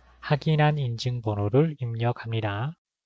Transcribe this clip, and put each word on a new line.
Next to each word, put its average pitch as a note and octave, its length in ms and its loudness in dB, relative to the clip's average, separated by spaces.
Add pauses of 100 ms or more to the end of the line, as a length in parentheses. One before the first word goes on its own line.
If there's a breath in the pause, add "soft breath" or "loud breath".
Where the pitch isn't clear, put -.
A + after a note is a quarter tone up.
(200 soft breath)
확인한 D3+ 580 2
인증번호를 A#2+ 1000 0
입력합니다. A2+ 960 -4 (320)